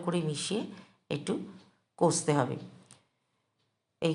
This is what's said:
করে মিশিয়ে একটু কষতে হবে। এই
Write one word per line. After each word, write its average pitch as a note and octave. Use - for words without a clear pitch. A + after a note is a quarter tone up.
করে F3
মিশিয়ে F#3
একটু -
কষতে D#3+
হবে। B2
এই E3